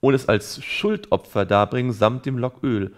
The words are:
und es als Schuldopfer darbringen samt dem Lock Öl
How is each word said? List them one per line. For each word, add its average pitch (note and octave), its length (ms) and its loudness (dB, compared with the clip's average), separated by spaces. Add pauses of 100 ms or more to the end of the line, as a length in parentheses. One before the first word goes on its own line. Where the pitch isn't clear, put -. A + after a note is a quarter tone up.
und C3+ 140 4
es C3 140 0
als G#2+ 360 -2
Schuldopfer - 800 -2
darbringen G#2 460 2
samt A2 340 0
dem C3+ 100 -4
Lock B2+ 280 -6
Öl G#2 340 -2